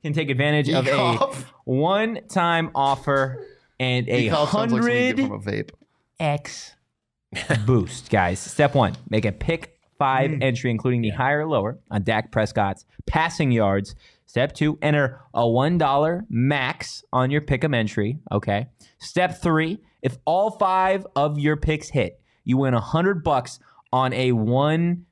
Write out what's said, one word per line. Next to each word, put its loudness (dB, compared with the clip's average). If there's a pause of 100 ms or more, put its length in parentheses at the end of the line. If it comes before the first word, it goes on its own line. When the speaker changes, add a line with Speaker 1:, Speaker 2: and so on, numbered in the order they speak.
Speaker 1:
can -4
take -2
advantage 2
of 2
a 2
Speaker 2:
Ecoff. 0 (220)
Speaker 1:
one-time 0
offer 0 (360)
and 0
a 2
Speaker 2:
Ecoff 2
sounds 0 (200)
like 2
something 2
you 2
get -2
Speaker 1:
hundred 0
Speaker 2:
from -6
a -8
vape. -6 (500)
Speaker 1:
X -6 (600)
<laughs> -2
boost, 0
guys. 2
Step 0
one: 2 (140)
make 0
a 0
pick -6 (220)
five 2
Speaker 2:
Mm. -2
Speaker 1:
entry, 0
including 0
the 0
Speaker 3:
Yeah. -6
Speaker 1:
higher 0
or -4
lower -2 (120)
on 0
Dak -2
Prescott's -2 (200)
passing 0
yards. 0 (300)
Step -2
two: -2
enter 0 (120)
a 2
one 2
dollar 0
max -2 (100)
on 2
your 0
pick'em 0
entry. 0 (120)
Okay. -2 (300)
Step -2
three: 0 (220)
if -2
all 2
five 2 (100)
of 0
your 2
picks -2
hit, -2 (240)
you 2
win 2
a 2
hundred 0
bucks -2 (340)
on 0
a 2
one 2